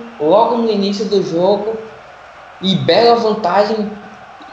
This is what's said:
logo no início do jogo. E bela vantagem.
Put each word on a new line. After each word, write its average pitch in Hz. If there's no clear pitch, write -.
logo 220
no 226
início 202
do 196
jogo. 196
E 185
bela 208
vantagem. 208